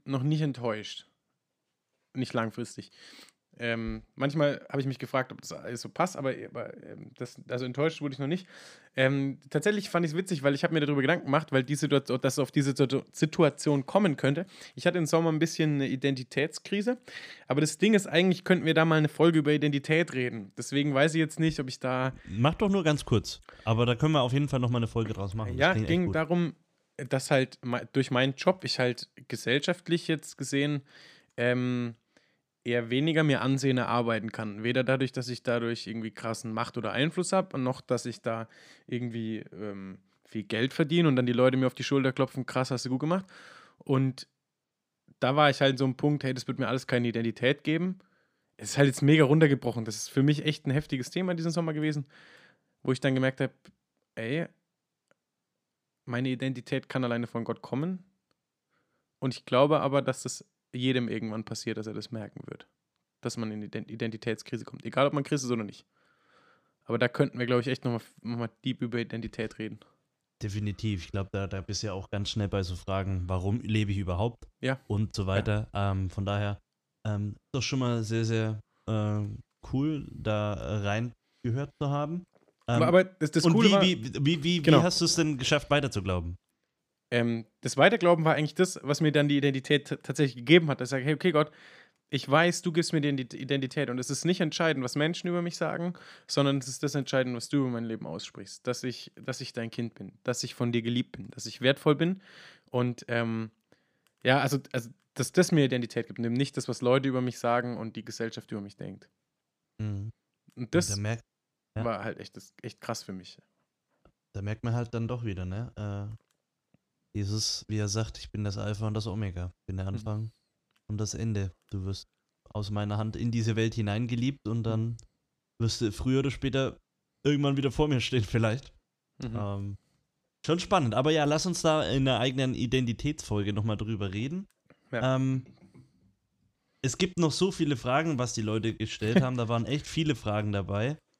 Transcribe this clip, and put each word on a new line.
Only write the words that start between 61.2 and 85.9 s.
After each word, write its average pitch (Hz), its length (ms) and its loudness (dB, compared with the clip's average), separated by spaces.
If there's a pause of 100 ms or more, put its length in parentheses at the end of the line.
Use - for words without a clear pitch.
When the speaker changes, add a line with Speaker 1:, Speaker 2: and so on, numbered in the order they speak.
Speaker 1:
passiert, 110 340 -8
dass 107 80 -8
er 107 80 -8
das 107 180 -10
merken 110 340 -12
wird. - 220 -16 (540)
Dass 120 140 -6
man 113 140 -6
in 107 100 -8
die 104 60 -10
Ident-, 107 240 -10
Identitätskrise 113 720 -6
kommt. - 200 -16
Egal, 135 220 2
ob 143 60 0
man 143 120 -2
Christ 143 200 -2
ist 120 60 -4
oder 113 140 0
nicht. 98 200 -14 (1000)
Aber 113 120 -2
da 120 120 2
könnten 139 300 0
wir, 123 80 -2
glaub 123 140 2
ich, 120 60 -4
echt 131 180 -4
nochmal, 120 160 -2 (220)
nochmal 117 280 -6 (140)
deep 127 160 -4
über 120 180 -4
Identität 113 600 -6
reden. 110 220 -10 (640)
Speaker 2:
Definitiv. 104 640 -4
Ich - 60 -18
glaub, 98 220 -6
da, 98 160 -4
da 95 120 -6
bist 98 220 -6
du 107 60 -4
ja 95 40 -6
auch 98 180 -8
ganz 101 200 -4
schnell 104 180 -2
bei 98 140 0
so 90 140 -4
Fragen, 95 500 -2
warum 92 340 0
lebe 107 320 0
ich 98 60 0
überhaupt? 98 480 -4 (160)
Speaker 1:
Ja. 131 240 0
Speaker 2:
Und 104 280 -2
so 104 80 -2
Speaker 1:
Ja. 95 60 0
Speaker 2:
weiter. 104 460 0
Ähm, 98 340 0
von 98 160 -4
daher, 101 340 -2 (480)
ähm, 104 260 -2
ist - 220 -12
doch 131 80 0
schon 131 180 0
mal 120 220 2
sehr, 113 220 0
sehr, 110 360 0 (280)
äh, 107 320 0 (520)
cool, 143 400 -2
da, 104 420 -2
äh, 73 220 -4 (100)
reingehört 120 840 -4 (100)
zu 143 80 0
haben. 147 320 -2 (460)
Ähm, 120 80 0
Speaker 1:
Aber, 120 100 6
aber 180 180 6
das, 156 280 -4
das 156 120 4
Speaker 2:
und 165 80 8
Speaker 1:
Coole 220 160 8
Speaker 2:
wie, 202 40 8
Speaker 1:
war 196 100 6
Speaker 2:
wie, 139 420 2
wie, 151 200 2
wie, 170 180 2
Speaker 1:
Genau. 151 160 10
Speaker 2:
wie - 40 8
hast 175 180 2
du's 165 160 2
denn 156 200 2
geschafft, 139 320 0
weiter 143 220 2